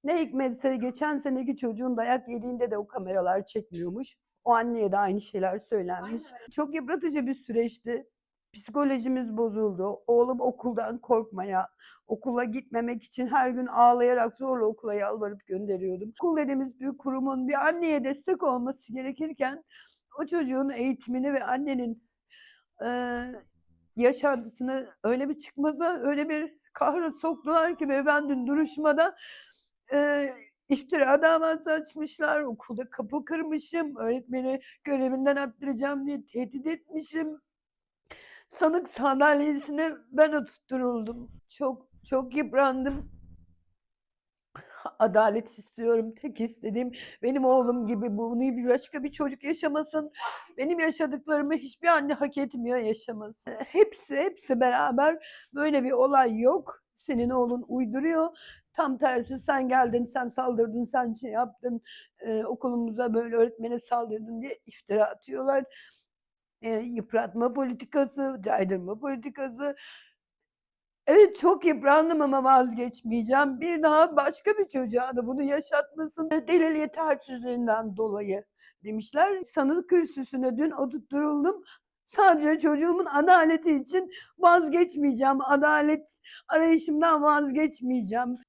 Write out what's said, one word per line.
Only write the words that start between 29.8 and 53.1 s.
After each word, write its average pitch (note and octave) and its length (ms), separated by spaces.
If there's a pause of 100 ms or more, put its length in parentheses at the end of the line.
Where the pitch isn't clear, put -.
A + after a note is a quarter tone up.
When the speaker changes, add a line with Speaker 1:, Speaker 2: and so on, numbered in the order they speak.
Speaker 1:
eee, C#4+ 420 (340)
iftira C#4 540
davası D#4+ 500
açmışlar, D4+ 680
okulda A3 500
kapı C4 340
kırmışım, D#4 720
öğretmeni B3+ 640 (240)
görevinden C4+ 520
attıracağım C#4 680
diye C#4+ 200
tehdit B3+ 400
etmişim. D#4 760 (1120)
Sanık E4+ 380
sandalyesine C#4+ 1040 (200)
ben D4+ 200
oturtturuldum. A#3+ 960 (180)
Çok, C4 400 (220)
çok B3+ 260
yıprandım. C4+ 720 (1900)
Adalet G#3+ 600
istiyorum. A3+ 560
Tek - 260
istediğim A3+ 520 (300)
benim C4 220
oğlum B3 420
gibi G#3+ 320
bunu A#3 220
bir B3 280
başka C4 360
bir C#4+ 80
çocuk C#4+ 320
yaşamasın. D4+ 680 (460)
Benim E4 220
yaşadıklarımı D4+ 760
hiçbir C#4 340
anne D4 260
hak C#4+ 240
etmiyor B3 400
yaşamasın. A3 760 (140)